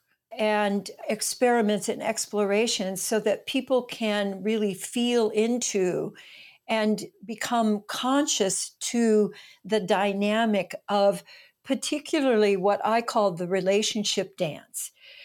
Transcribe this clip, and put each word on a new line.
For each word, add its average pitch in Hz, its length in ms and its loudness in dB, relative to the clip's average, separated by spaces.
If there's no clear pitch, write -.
and 208 520 0
experiments 220 800 2
and - 140 -4
explorations 208 960 -2
so - 200 0
that - 260 -2
people 254 360 0
can 208 600 -4
really 214 320 0
feel 240 560 0
into 208 840 0
and 214 360 0
become 214 640 -2
conscious 262 840 0
to 214 520 2
the 208 160 0
dynamic 202 960 0
of 202 340 4
particularly 262 920 2
what 196 280 2
I 226 160 2
call 214 320 2
the 170 160 -6
relationship 196 880 0
dance. - 560 -6